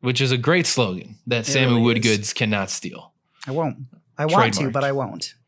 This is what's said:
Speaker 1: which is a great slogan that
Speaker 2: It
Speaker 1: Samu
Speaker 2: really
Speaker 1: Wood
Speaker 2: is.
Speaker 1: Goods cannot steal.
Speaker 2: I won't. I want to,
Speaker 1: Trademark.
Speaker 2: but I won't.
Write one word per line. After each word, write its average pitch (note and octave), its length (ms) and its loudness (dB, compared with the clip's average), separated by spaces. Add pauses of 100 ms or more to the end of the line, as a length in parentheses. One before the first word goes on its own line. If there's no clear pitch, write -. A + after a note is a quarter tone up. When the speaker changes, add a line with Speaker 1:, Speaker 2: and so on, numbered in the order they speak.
Speaker 1:
which B2 180 -2
is C3 140 2
a B2+ 40 0
great D#3 300 2
slogan F#2+ 580 -2
that A#2 220 -2
Speaker 2:
It C3+ 60 -2
Speaker 1:
Samu C3 160 4
Speaker 2:
really A#2+ 120 4
Speaker 1:
Wood A#2 180 4
Speaker 2:
is. A2 40 -4
Speaker 1:
Goods G#2 300 2
cannot G#2 360 -2
steal. - 440 -10 (340)
Speaker 2:
I C3+ 40 -8
won't. D3 260 -4 (400)
I D3 80 -2
want G3+ 280 4
to, G3 60 2
Speaker 1:
Trademark. C3+ 140 -2
Speaker 2:
but C#3 100 0
I C#3 80 0
won't. A#2+ 420 -6 (140)